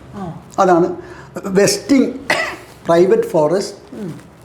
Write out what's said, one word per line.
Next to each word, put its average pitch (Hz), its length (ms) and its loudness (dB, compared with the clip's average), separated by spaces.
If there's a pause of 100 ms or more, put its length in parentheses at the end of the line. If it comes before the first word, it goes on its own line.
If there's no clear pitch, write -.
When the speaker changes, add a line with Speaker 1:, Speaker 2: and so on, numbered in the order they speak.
(140)
Speaker 1:
ആ. 196 120 -10 (320)
Speaker 2:
അതാണ് 180 320 4 (680)
വെസ്റ്റിംഗ്, 240 500 2 (760)
പ്രൈവറ്റ് 175 460 4
ഫോറസ്റ്റ് 165 460 0 (220)
Speaker 1:
ഉം. 175 120 -10 (320)